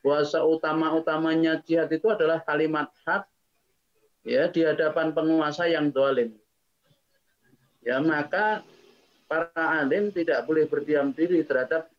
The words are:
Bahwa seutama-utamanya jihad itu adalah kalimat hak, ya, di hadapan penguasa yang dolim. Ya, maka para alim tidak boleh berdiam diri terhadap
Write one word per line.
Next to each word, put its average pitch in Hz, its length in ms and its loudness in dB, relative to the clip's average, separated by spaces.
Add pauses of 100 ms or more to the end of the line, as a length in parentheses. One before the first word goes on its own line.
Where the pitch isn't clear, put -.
Bahwa 147 240 2
seutama-utamanya 160 1400 0
jihad 160 320 0
itu 160 160 0
adalah 165 320 2
kalimat 156 480 -2 (160)
hak, 185 240 -4 (920)
ya, 127 320 0
di 165 80 2
hadapan 160 560 0
penguasa 160 480 0
yang 151 240 0
dolim. 135 480 0 (1400)
Ya, 123 160 -2
maka 160 640 0 (640)
para 165 240 -4 (320)
alim 196 320 0
tidak 165 320 -2
boleh 156 240 2
berdiam 143 400 0
diri 165 320 0
terhadap 151 580 -2